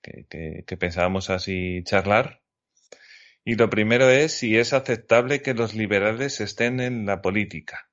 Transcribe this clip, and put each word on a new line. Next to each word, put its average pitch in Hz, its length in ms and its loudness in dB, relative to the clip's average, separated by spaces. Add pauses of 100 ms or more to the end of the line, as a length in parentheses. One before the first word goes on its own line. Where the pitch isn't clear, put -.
que, - 260 -20
que, 80 380 -12
que 95 100 -10
pensábamos 90 540 -2
así 92 540 -4
charlar. 101 580 0 (1000)
Y 117 100 -2
lo 110 160 4
primero 113 400 4
es 147 220 4
si 113 260 0
es 117 140 2
aceptable 131 720 2
que 131 120 -2
los 113 200 -2
liberales 110 680 0
estén 120 400 -2
en 123 260 -4
la 95 160 -2
política. 92 720 -4